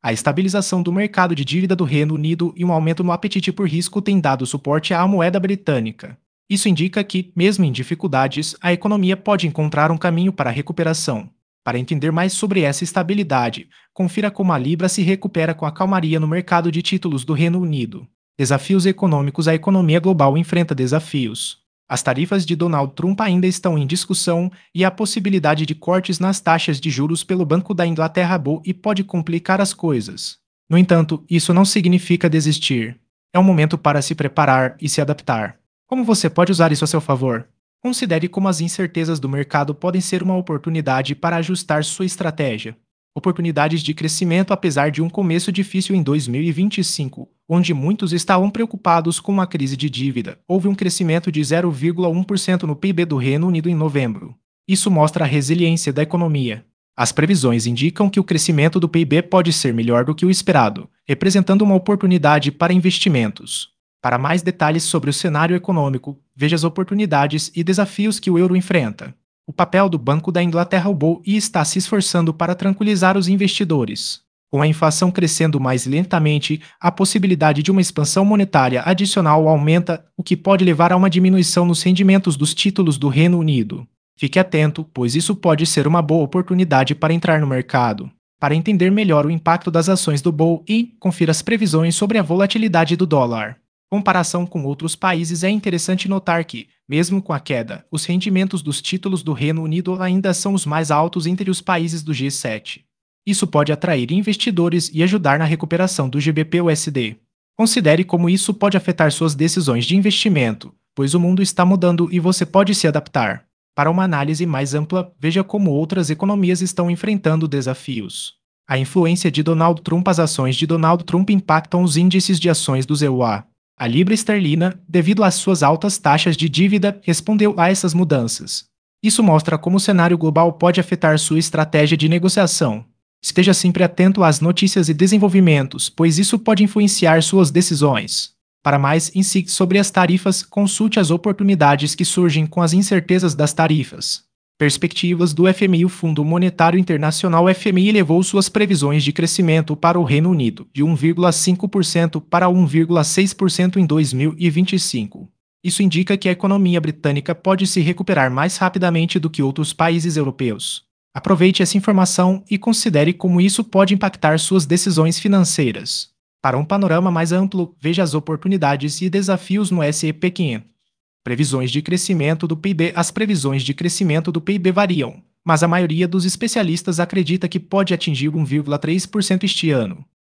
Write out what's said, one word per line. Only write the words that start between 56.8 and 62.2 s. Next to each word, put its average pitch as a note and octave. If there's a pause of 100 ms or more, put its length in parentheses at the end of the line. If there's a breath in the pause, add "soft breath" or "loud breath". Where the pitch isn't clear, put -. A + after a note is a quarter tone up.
As A#2+
previsões C3
indicam D3
que G3
o F#3+
crescimento D#3+
do E3
P E3
I E3
B D3+
pode E3+
ser B2+
melhor A#2+
do D3+
que E3
o F#3
esperado, B2 (180)
representando F#3+
uma G3
oportunidade F3+